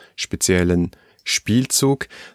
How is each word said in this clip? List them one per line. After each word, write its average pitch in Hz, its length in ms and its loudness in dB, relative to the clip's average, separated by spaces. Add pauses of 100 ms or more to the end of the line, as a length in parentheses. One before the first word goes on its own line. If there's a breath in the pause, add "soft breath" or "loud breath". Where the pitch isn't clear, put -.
(160 soft breath)
speziellen 90 760 0 (320 soft breath)
Spielzug. - 840 0 (280 loud breath)